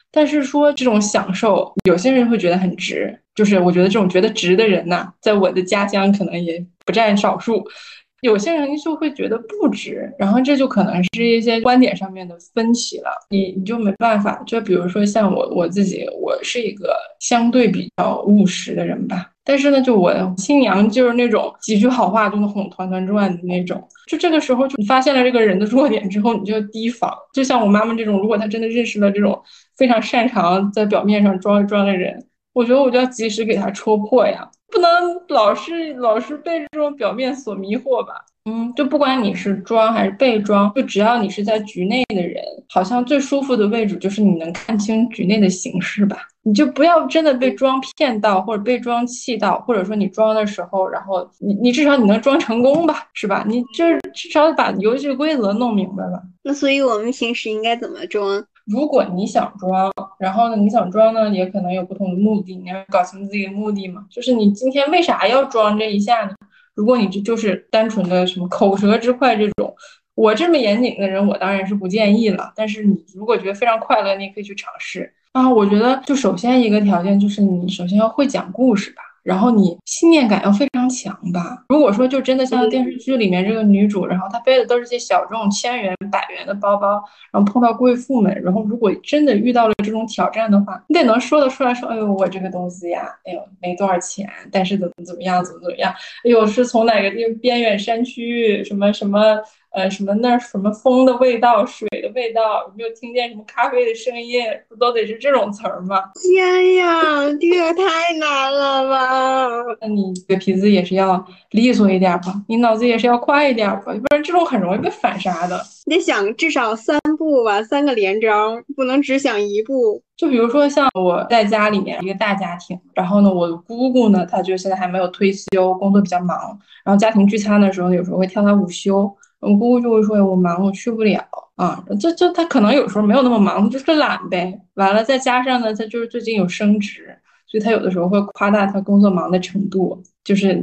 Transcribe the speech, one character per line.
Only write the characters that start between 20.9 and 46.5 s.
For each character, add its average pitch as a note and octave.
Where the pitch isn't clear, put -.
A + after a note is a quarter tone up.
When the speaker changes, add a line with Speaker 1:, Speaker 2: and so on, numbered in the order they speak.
Speaker 1:
是 A#3
那 A#3+
种 -
几 A3
句 A3
好 B3
话 G#3
就 G3+
能 G#3
哄 G3+
团 F#3
团 F#3
转 G3
的 E3+
那 F3+
种， F3+
就 D#4+
这 E4+
个 D#4
时 C4
候 B3+
就 C4+
你 G#3
发 B3+
现 C4+
了 B3+
这 B3+
个 A#3+
人 G3+
的 G#3
弱 C4
点 G#3+
之 G3+
后， A3+
你 F#3
就 G#3+
提 A3
防。 G3+
就 C4+
像 B3+
我 G#3+
妈 G#3
妈 A3+
这 A3+
种， G3+
如 G3
果 A3
她 A3
真 A3
的 A3+
认 A#3
识 G#3+
了 G3+
这 G3+
种 G3+
非 C4
常 A#3
擅 A#3+
长 G3
在 G#3+
表 G3+
面 G#3
上 G3
装 G3+
一 G3
装 G3+
的 G3
人， -
我 B3
觉 A#3+
得 C#4
我 C4+
就 A#3+
要 B3+
及 A3+
时 A3
给 A3
她 G3
戳 G#3+
破 G#3
呀， -
不 G4
能 E4+
老 D4+
是， D#4+
老 A#3
是 C4+
被 E4
这 D4+
种 D4
表 G3+
面 B3+
所 A3+
迷 G3
惑 B3+
吧。 -
嗯， A3+
就 C#4+
不 D4+
管 C4
你 G3
是 G3
装 A3+
还 G#3
是 G3
被 A#3
装， G3+
就 C4+
只 -
要 A#3
你 F#3+
是 -
在 A3
局 G3
内 B3
的 F#3
人， F3
好 F#3
像 B3
最 C#4
舒 C#4
服 C4
的 G3+
位 A3+
置 F#3
就 F#3+
是 G#3+
你 F3+
能 D#3+
看 A3
清 A3
局 -
内 G#3+
的 G3
形 F3+
势 G#3
吧。 -
你 G#3+